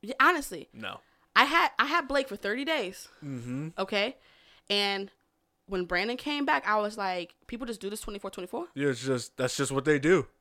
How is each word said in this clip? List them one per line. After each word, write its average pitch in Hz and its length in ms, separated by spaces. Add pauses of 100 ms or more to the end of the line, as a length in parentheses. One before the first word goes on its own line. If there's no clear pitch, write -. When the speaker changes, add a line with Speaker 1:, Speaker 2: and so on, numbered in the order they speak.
Speaker 1:
Yeah, 214 180
honestly. 285 540
Speaker 2:
No. 110 260 (340)
Speaker 1:
I 240 120
had, 320 340
I 226 60
had 294 240
Blake 269 180
for 202 80
thirty 226 300
days. 240 420 (160)
Speaker 2:
Mm-hmm. 131 460 (100)
Speaker 1:
Okay? 202 380 (520)
And 196 400 (580)
when 185 180
Brandon 185 320
came 285 280
back, 277 220
I 214 140
was 208 160
like, 185 360 (140)
"People 240 180
just 226 140
do 196 100
this 214 120
twenty-four 202 300
twenty-four?" 233 440
Speaker 2:
Yeah, 143 140
it's 120 140
just, 127 340
that's 127 180
just 139 160
what 135 140
they 151 120
do. 151 300 (140)